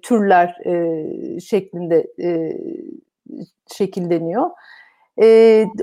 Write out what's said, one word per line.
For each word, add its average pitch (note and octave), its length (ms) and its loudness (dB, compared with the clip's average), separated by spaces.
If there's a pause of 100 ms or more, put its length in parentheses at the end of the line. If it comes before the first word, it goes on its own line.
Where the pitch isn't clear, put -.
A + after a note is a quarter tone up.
türler, F#3+ 600 2
e, E3+ 760 -6
şeklinde, F3 680 -4 (140)
e, E3 360 -4 (1160)
şekilleniyor. F3+ 760 -4 (720)
E, A3+ 440 6 (180)